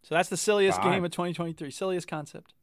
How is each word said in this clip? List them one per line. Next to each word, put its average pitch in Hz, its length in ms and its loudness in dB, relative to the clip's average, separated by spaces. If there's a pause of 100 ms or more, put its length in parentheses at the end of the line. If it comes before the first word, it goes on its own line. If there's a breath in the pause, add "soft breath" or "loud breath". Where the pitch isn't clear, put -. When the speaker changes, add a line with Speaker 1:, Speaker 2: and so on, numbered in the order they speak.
Speaker 1:
So 151 120 -4
that's 180 140 4
the 185 80 -4
silliest 196 440 4
Speaker 2:
Fine. 190 120 4
Speaker 1:
game 185 120 0
of 170 60 -4
twenty 175 220 -4
twenty-three, 160 380 -6
silliest 180 360 -4
concept. - 560 -10